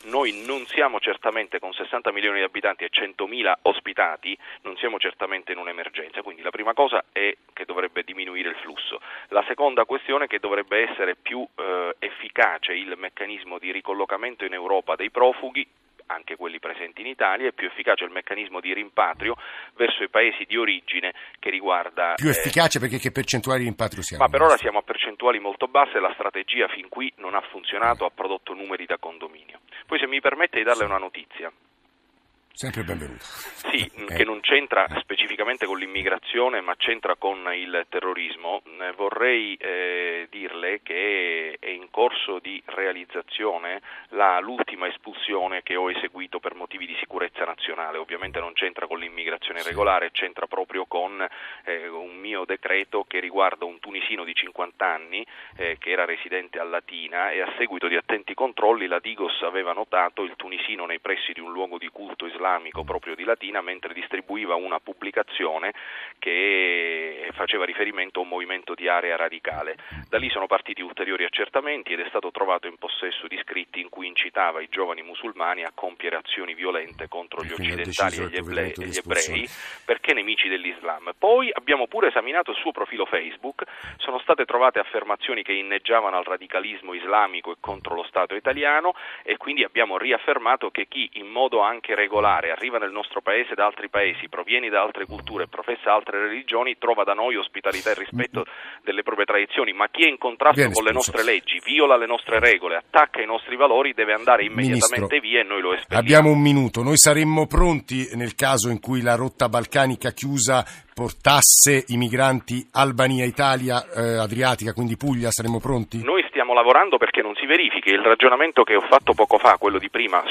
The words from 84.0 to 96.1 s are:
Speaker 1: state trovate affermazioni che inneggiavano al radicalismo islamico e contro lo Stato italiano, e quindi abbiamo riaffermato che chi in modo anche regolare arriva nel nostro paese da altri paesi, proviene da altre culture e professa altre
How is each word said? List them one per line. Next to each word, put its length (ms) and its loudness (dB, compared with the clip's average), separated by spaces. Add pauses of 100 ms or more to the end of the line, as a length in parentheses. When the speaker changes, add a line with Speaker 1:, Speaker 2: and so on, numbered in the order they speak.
Speaker 1:
state 240 2
trovate 340 4
affermazioni 640 -2
che 100 -4
inneggiavano 640 0
al 80 0
radicalismo 720 -6
islamico 580 0
e 80 -10
contro 340 -8
lo 100 -6
Stato 300 -2
italiano, 600 0 (280)
e 140 -2
quindi 280 -2
abbiamo 340 0
riaffermato 720 2
che 180 -4
chi 260 -6
in 120 -12
modo 340 2
anche 340 0
regolare 560 2
arriva 280 -4
nel 140 -2
nostro 280 -6
paese 340 0
da 120 2
altri 220 -2
paesi, 400 0
proviene 400 -2
da 140 2
altre 240 -4
culture 380 -8
e 40 -8
professa 440 -2
altre 280 2